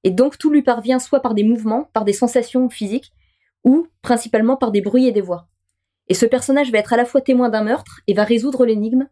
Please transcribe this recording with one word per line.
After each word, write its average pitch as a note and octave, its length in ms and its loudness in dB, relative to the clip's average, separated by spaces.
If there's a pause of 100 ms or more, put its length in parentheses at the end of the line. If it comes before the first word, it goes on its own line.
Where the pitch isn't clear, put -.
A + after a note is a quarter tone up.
et F#3+ 80 0
donc B3 260 0
tout D4+ 140 -2
lui D4 100 4
parvient A#3+ 380 0
soit C4 220 -2
par A#3 120 -4
des G#3 100 0
mouvements, A3 520 -2
par G#3+ 100 -2
des G3+ 80 0
sensations A#3+ 560 -2
physiques, G#3+ 420 -8 (540)
ou D#4 220 4 (160)
principalement A#3 560 0
par A#3 140 -2
des G3+ 100 0
bruits B3+ 240 2
et A#3+ 60 2
des G3+ 100 0
voix. F3 260 -8 (600)
Et F#3 60 0
ce A#3 120 2
personnage C4 440 0
va A3 100 0
être G#3+ 120 -4
à A#3+ 60 2
la A#3+ 80 2
fois C4 160 0
témoin B3 260 2
d'un G#3+ 160 -2
meurtre - 440 -6
et G3+ 40 0
va G#3 120 2
résoudre A#3+ 420 0
l'énigme A3+ 460 -2